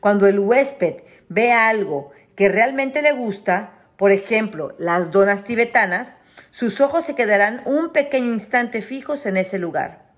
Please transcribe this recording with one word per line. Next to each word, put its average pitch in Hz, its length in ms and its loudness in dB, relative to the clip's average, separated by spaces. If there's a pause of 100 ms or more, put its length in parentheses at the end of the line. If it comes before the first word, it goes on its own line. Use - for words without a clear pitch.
Cuando 202 260 4
el 202 120 4
huésped 220 640 0 (260)
ve 226 240 2
algo 214 580 0 (240)
que 196 140 4
realmente 269 520 0
le 294 120 4
gusta, 208 580 -4 (240)
por 196 160 2
ejemplo, 196 680 -2
las 170 340 -2
donas 196 340 2
tibetanas, 233 720 -2 (340)
sus 233 300 -2
ojos 294 240 0
se 294 100 -8
quedarán 214 480 2
un 320 300 -2
pequeño 269 400 0
instante 233 480 -4
fijos 269 440 -10
en 196 120 -2
ese 185 200 -2
lugar. 165 600 -8